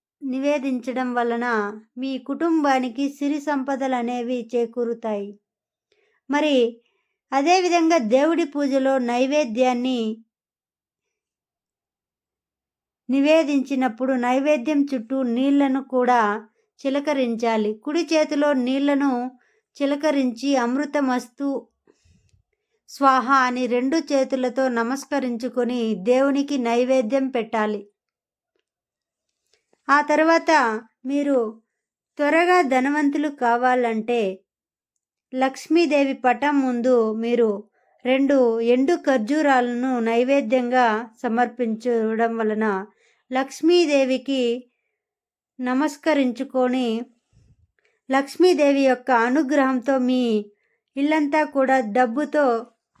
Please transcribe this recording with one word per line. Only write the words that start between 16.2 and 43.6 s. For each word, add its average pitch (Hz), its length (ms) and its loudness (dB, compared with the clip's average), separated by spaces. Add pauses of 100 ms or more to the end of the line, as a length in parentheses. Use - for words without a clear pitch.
చిలకరించాలి. 240 960 -2
కుడి 302 280 -4
చేతిలో 302 520 0
నీళ్లను 277 580 0 (640)
చిలకరించి 277 800 -2
"అమృతమస్తు 262 920 -2 (1400)
స్వాహ" 262 360 2 (120)
అని 254 280 0
రెండు 247 320 0
చేతులతో 262 720 -2
నమస్కరించుకొని 247 1120 -4 (220)
దేవునికి 277 560 0
నైవేద్యం 247 720 0
పెట్టాలి. 220 520 -4 (2000)
ఆ 277 120 4
తర్వాత 320 500 2 (560)
మీరు 285 320 0 (800)
త్వరగా 330 440 4
ధనవంతులు 285 760 0
కావాలంటే 240 840 0 (1120)
లక్ష్మీదేవి 269 840 0
పటం 262 460 0
ముందు 254 360 2 (160)
మీరు 226 380 0 (540)
రెండు 269 340 2 (280)
ఎండు 262 300 4
ఖర్జూరాలను 262 1040 0
నైవేద్యంగా 247 840 2 (320)
సమర్పించడం 233 1160 -2
వలన 220 300 -2 (640)
లక్ష్మీదేవికి 269 1120 0 (1160)